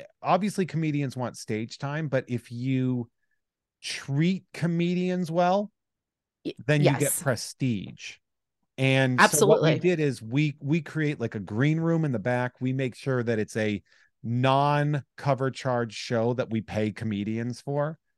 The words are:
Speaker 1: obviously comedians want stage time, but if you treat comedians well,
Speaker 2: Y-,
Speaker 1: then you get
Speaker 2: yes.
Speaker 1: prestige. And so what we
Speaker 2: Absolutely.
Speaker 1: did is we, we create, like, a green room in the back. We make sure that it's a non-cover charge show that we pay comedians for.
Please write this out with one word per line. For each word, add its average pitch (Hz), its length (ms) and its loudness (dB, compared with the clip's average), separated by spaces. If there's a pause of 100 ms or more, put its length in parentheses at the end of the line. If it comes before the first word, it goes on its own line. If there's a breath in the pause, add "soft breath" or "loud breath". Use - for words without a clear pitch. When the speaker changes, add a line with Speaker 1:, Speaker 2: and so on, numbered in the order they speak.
(220)
Speaker 1:
obviously 185 460 0
comedians 147 500 -2
want 120 180 -6
stage 110 440 -6
time, 147 300 -6
but 131 180 0
if 120 240 -6
you 127 580 -2 (720)
treat 165 640 -2 (100)
comedians 175 800 -2
well, 180 400 2 (720)
Speaker 2:
Y-, - 80 -8 (140)
Speaker 1:
then 147 140 4
you 151 100 6
get 139 100 0
Speaker 2:
yes. 139 220 -2
Speaker 1:
prestige. 117 920 -4 (600)
And 135 420 4
so 202 280 6
what 151 160 6
we 160 60 6
Speaker 2:
Absolutely. - 100 2
Speaker 1:
did 175 200 2
is 139 220 0
we, 143 380 0
we 156 220 0
create, 151 380 -4
like, 113 140 -4
a 110 60 -4
green 123 400 0
room 165 260 2
in 143 60 0
the 113 80 -2
back. 123 420 -2
We 127 100 -2
make 131 220 -4
sure 127 300 -2
that 113 160 0
it's 104 180 -4
a 107 240 -2 (440)
non-cover 135 1300 0
charge 120 420 -2
show 120 400 0
that 117 160 -2
we 110 120 -2
pay 107 300 -2
comedians 110 680 -4
for. 147 400 -4 (180)